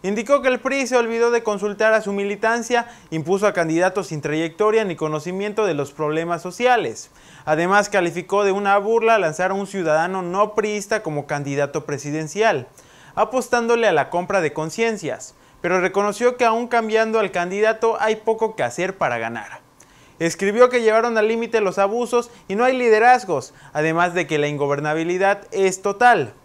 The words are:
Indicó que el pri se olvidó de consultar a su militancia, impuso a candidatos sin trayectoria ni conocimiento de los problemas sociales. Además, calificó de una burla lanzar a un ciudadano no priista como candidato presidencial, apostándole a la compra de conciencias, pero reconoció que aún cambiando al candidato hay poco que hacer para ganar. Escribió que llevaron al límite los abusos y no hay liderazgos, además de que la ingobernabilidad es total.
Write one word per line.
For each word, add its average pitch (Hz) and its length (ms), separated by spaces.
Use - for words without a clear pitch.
Indicó 233 380
que 254 80
el 254 120
pri 269 260
se 254 100
olvidó 233 340
de 233 120
consultar 208 500
a 220 80
su 202 140
militancia, 226 760
impuso 170 360
a 190 60
candidatos 175 540
sin 151 160
trayectoria 165 640
ni 175 120
conocimiento 185 720
de 165 80
los 143 180
problemas 160 480
sociales. 185 720
Además, 180 460
calificó 185 540
de 196 80
una 202 260
burla 226 400
lanzar 180 320
a 196 40
un 196 120
ciudadano 180 560
no 202 320
priista 208 480
como 147 240
candidato 143 580
presidencial, 151 840
apostándole 233 720
a 180 40
la 143 160
compra 180 320
de 151 140
conciencias, 165 800
pero 180 220
reconoció 208 560
que 240 80
aún 233 200
cambiando 220 540
al 196 100
candidato 214 680
hay 214 160
poco 220 400
que 147 60
hacer 175 340
para 123 220
ganar. 113 420
Escribió 202 520
que 247 100
llevaron 226 380
al 214 100
límite 226 320
los 190 180
abusos 233 520
y 190 60
no 226 100
hay 262 100
liderazgos, 226 800
además 165 400
de 175 120
que 151 120
la 147 100
ingobernabilidad 156 1000
es 190 320
total. 202 500